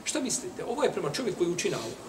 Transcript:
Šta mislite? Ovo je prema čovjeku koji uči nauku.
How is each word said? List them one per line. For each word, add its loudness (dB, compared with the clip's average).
Šta 0
mislite? -2
Ovo 0
je 4
prema 0
čovjeku 0
koji 4
uči 2
nauku. -4